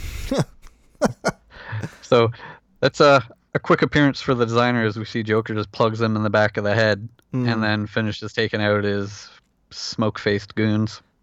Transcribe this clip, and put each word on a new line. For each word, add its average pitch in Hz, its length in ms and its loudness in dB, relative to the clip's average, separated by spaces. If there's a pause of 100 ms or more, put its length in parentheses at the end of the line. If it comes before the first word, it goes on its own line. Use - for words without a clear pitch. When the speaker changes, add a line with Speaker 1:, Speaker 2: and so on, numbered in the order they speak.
(320)
Speaker 1:
<laughs> 262 120 0 (1600)
So 117 300 4 (480)
that's 135 220 0
a, 139 220 8 (300)
a 143 60 -4
quick - 220 2
appearance 143 400 2
for 139 120 0
the 120 120 0
designer 120 400 2
as 107 120 -2
we 107 80 -6
see 117 180 -6
Joker 110 300 0
just 107 180 -4
plugs 110 280 0
him 110 160 0
in 107 80 -2
the 107 60 -2
back 107 280 2
of 107 60 -2
the 101 120 0
head 107 320 0 (260)
Speaker 2:
Mm. 123 180 -2
Speaker 1:
and 113 100 -2
then 107 260 0
finishes 107 440 -6
taking 107 300 -2
out 104 240 2
his 101 420 -6 (420)
smoke-faced - 880 -4
goons. 107 460 -2 (220)